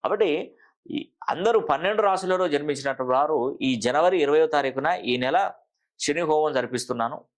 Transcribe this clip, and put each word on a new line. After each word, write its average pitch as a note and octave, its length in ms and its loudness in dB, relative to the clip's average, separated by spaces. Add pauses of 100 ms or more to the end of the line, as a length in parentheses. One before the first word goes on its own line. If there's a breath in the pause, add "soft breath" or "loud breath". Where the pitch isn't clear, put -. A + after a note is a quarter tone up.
కాబట్టి F#3 520 -2 (340 soft breath)
ఈ - 220 -8 (160)
అందరూ G3 320 2
పన్నెండు F3 420 0
రాశులలో F#3 460 0
జన్మించినటువంటి C3+ 640 -2
వారు C#3 500 0
ఈ B2+ 180 0
జనవరి D#3 420 2
ఇరవయో D3+ 240 4
తారీఖున C3+ 400 0
ఈ B2 300 0
నెల D3+ 360 0 (460)
శని D3 220 -2
హోమం D#3 320 2
జరిపిస్తున్నాను. B2 720 -4 (140)